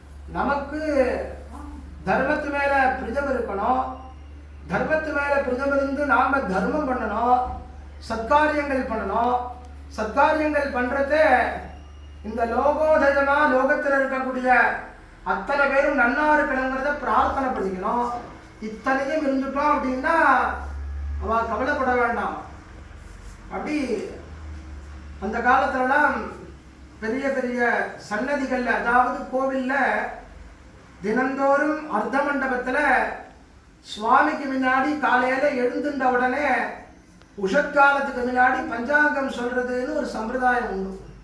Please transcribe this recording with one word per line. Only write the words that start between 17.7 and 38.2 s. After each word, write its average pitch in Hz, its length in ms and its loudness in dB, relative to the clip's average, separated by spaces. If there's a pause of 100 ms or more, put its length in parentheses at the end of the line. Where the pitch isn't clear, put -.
இத்தனையும் 277 680 -2
இருந்துட்டோம் 269 300 0
அப்படின்னா 277 580 2 (1080)
அவ 226 200 2
கவலைப்பட 254 500 0
வேண்டாம். 240 440 0 (1120)
அப்படி 240 520 -4 (1160)
அந்த 214 180 -4
காலத்துலலாம் 254 920 2 (680)
பெரிய 254 300 -4
பெரிய 240 580 0 (220)
சன்னதிகள்ல, 254 560 -2
அதாவது 247 580 2
கோவில்ல 262 500 -2 (1300)
தினந்தோறும் 277 880 2
அர்த்த 262 260 -2
மண்டபத்துல 262 840 0 (760)
சுவாமிக்கு 262 760 2
முன்னாடி 262 460 2
காலையில 254 520 2
எழுந்துட்ட 262 520 0
உடனே 254 440 2 (960)
உஷக்காலத்துக்கு 277 840 4